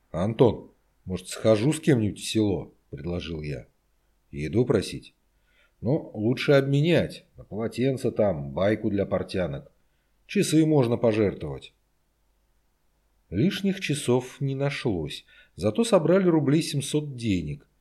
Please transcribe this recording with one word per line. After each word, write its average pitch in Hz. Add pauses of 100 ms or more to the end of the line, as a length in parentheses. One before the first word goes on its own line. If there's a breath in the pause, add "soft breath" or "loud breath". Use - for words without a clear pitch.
(100)
«Антон, 104 (340)
может, 90
схожу 113
с -
кем-нибудь 110
в -
село?» — 104 (160)
предложил 85
я. 71 (640)
«Еду 78
просить?» 98 (680)
«Ну, 131
лучше 120
обменять. 139 (100)
На -
полотенце 120
там, 85
байку 101
для 98
портянок. 90 (560)
Часы 160
можно 135
пожертвовать». 104 (1600)
Лишних 185
часов 127
не 135
нашлось, 135 (280 soft breath)
зато 110
собрали 185
рублей 156
семьсот 147
денег. 98 (120)